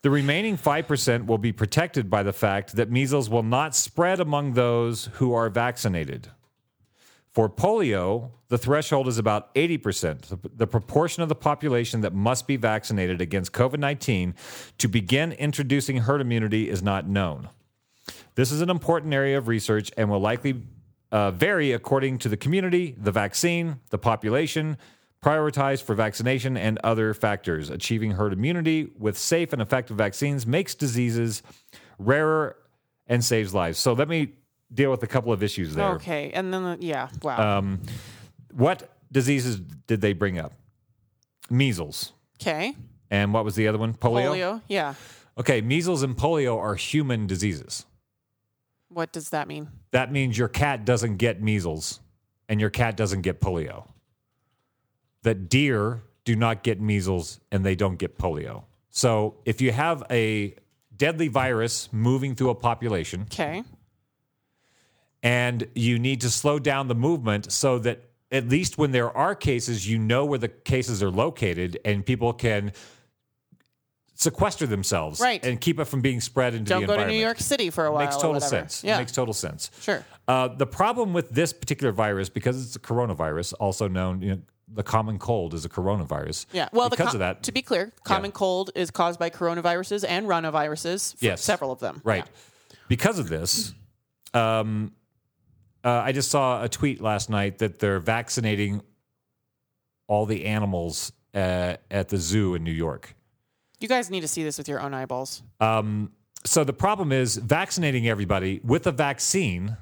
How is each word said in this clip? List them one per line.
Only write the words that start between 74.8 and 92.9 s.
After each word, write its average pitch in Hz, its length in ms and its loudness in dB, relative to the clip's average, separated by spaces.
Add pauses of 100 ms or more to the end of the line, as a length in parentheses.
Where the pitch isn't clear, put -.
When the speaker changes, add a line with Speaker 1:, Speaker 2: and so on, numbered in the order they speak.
Speaker 2:
Right. 240 240 0
Speaker 1:
and 123 160 -2
keep 160 200 0
it 147 60 -2
from 135 160 -2
being 127 180 0
spread 123 340 0
into 110 140 -4
Speaker 2:
Don't 185 140 2
Speaker 1:
the 196 40 0
Speaker 2:
go 202 60 2
to 208 80 2
Speaker 1:
environment. 214 180 0
Speaker 2:
New 220 60 0
York 226 160 -2
City 190 300 0
for 156 160 0
a 151 60 2
while 147 120 2
Speaker 1:
Makes 143 120 -2
Speaker 2:
or 143 40 -2
Speaker 1:
total 160 140 2
Speaker 2:
whatever. 143 160 0
Speaker 1:
sense. - 340 -4
Speaker 2:
Yeah. 110 140 0
Speaker 1:
Makes 120 140 -6
total 117 220 0
sense. - 360 -6 (100)
Speaker 2:
Sure. - 240 -2 (240)
Speaker 1:
Uh, 127 200 2
the 135 180 0
problem 214 480 0
with 170 160 0
this 147 220 2
particular - 400 -2
virus, 98 360 0
because 127 360 -2
it's 117 120 -12
a - 40 -12
coronavirus, 87 760 -2
also 101 300 0
known, 92 320 -2
you 95 160 -2
know, 90 40 -8 (320)
the 107 100 -6
common 110 360 0
cold 87 360 -2
is 80 100 -6
a 85 40 -8
coronavirus. 78 840 -2
Speaker 2:
Yeah. - 200 -2
Well, 240 160 2
the 240 80 -2
Speaker 1:
Because 143 160 0
Speaker 2:
co-, 123 40 -4
Speaker 1:
of - 40 -2
that. 92 240 -2
Speaker 2:
to 226 80 -6
be 254 100 -2
clear, 196 240 -2
Speaker 1:
Yeah. - 180 -20
Speaker 2:
common 196 260 0
cold 190 460 -2
is 175 140 -2
caused 170 280 0
by 170 120 -2
coronaviruses 175 760 -2
and 196 200 0
rhinoviruses, 160 880 -2
f-, - 80 -6
Speaker 1:
Yes. 98 200 2
Speaker 2:
several 147 300 0
of - 80 -8
them. 98 240 -6
Speaker 1:
Right. 104 220 0
Speaker 2:
Yeah. - 500 -20 (120)
Speaker 1:
Because 180 300 2